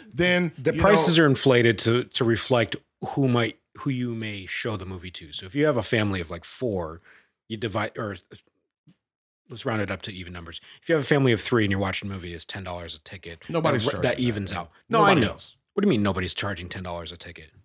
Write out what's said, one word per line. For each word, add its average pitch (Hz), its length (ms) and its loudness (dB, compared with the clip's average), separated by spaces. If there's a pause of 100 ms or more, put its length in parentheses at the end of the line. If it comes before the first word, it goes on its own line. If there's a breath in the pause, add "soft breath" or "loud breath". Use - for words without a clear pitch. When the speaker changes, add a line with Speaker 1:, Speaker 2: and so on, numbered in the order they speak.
(120)
Speaker 1:
then, 175 460 2
Speaker 2:
The 147 160 0
Speaker 1:
you 156 80 -4
Speaker 2:
prices 175 340 6
Speaker 1:
know 165 80 8
Speaker 2:
are - 40 8
inflated 120 500 6
to, 120 260 2
to - 220 -2
reflect 117 500 2 (380)
who 139 140 2
might, 120 300 0 (200)
who - 120 -4
you 123 240 -4
may 107 300 -8
show 107 320 -6
the 95 80 -12
movie 90 280 -12
to. 78 200 -14
So - 140 -10
if 92 80 -14
you 143 100 2
have 147 140 2
a 110 40 0
family 104 380 0
of, 82 100 -8
like, 87 140 -10
four, 87 560 -6 (480 soft breath)
you 110 80 -8
divide, 110 400 -4
or 101 200 -6 (1300)
let's 120 160 -12
round 113 160 -2
it 98 100 -4
up 95 120 -6
to 107 100 -10
even 90 220 -12
numbers. 82 260 -14 (220 loud breath)
If - 80 -6
you 165 40 4
have 151 80 2
a 127 40 -6
family 135 260 4
of 107 80 2
three 113 240 2
and 98 60 2
you're 98 100 0
watching 98 300 -4
a - 20 -8
movie, 87 220 -10
it's 82 100 -10
ten 98 200 -10
dollars 90 300 -10
a - 40 -14
ticket. - 500 -16
Speaker 1:
Nobody's 156 380 0
Speaker 2:
That, 139 60 2
Speaker 1:
charging 92 180 -4
Speaker 2:
that 120 60 -2
Speaker 1:
that, 127 60 -4
Speaker 2:
evens 104 300 -2
Speaker 1:
man. 92 80 -6
Speaker 2:
out. 85 100 -12 (200 soft breath)
No, 226 120 4
I 202 60 8
Speaker 1:
Nobody 180 140 4
Speaker 2:
know. 98 100 0
Speaker 1:
else. - 240 -16 (160)
Speaker 2:
What 202 100 -2
do 202 40 2
you 202 40 6
mean 113 120 2
nobody's 92 320 -2
charging 95 340 -6
ten 98 140 -10
dollars 87 300 -10
a 85 40 -16
ticket? 80 340 -18 (140)